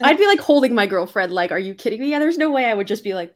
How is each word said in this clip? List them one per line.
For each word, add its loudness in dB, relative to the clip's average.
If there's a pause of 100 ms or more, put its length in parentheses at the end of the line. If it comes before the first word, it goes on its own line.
I'd 4
be, 2
like, 4
holding 4
my 2
girlfriend, -2
like, -2
"Are -2
you -8
kidding -4
me?" -4
Yeah, 0
there's 0
no 0
way 0
I 0
would -2
just -6
be -6
like, -8